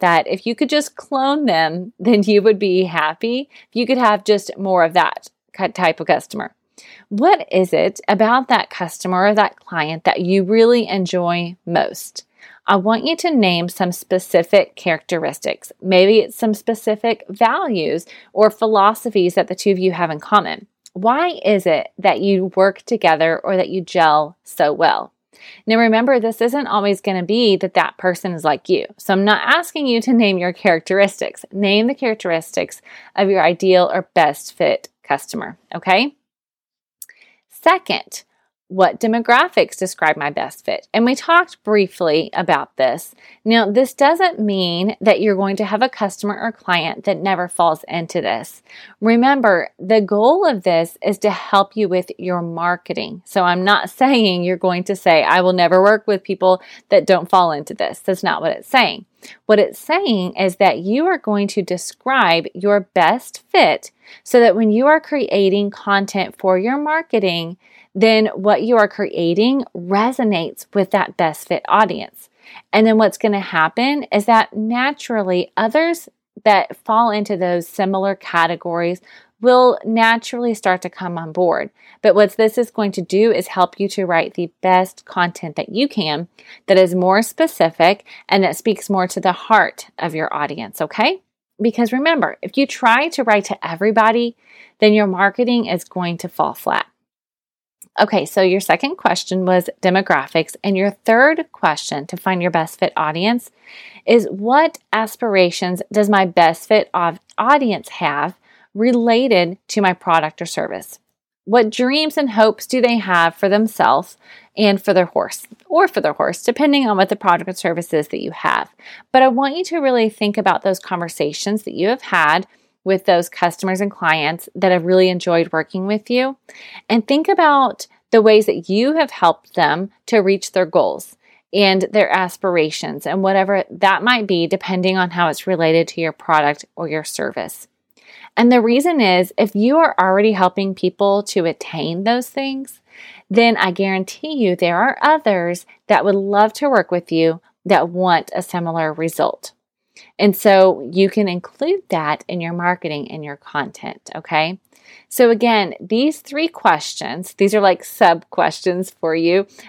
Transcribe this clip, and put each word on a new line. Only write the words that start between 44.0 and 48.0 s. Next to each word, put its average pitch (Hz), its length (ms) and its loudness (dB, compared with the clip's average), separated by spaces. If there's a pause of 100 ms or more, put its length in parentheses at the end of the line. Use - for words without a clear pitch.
mean 190 600 -2
that 190 220 2
you're 208 140 0
going 196 220 -2
to 214 80 -4
have 214 180 -2
a 262 60 0
customer 202 520 -6
or 233 100 -6
client 175 520 -4
that 180 140 -2
never 180 300 -2
falls 170 400 0
into 170 340 -6